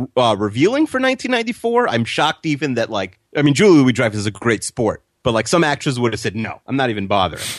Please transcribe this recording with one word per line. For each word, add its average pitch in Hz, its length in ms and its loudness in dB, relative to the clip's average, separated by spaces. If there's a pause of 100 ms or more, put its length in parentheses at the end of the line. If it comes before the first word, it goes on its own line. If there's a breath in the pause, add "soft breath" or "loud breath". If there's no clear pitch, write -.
(160)
uh, 117 240 4
revealing 156 480 2
for 262 120 -4
nineteen 262 320 -2
ninety-four. 233 580 -2
I'm 117 160 0
shocked 156 400 -2
even 143 300 -2
that, 113 140 -2
like, 98 300 -6 (160)
I 151 60 0
mean, 143 120 4
Julie 170 280 6
Louis-Dreyfus 120 380 2
is 101 60 -4
a 107 60 -2
great 107 320 -2
sport, - 400 -4 (200)
but, 123 100 0
like, 110 140 0
some 175 160 2
actors 139 360 -2
would 120 140 0
have 104 80 -8
said, 104 140 -6
"No, 104 300 -8
I'm 131 120 -6
not 131 120 0
even 104 180 -4
bothering." 95 360 -2 (160)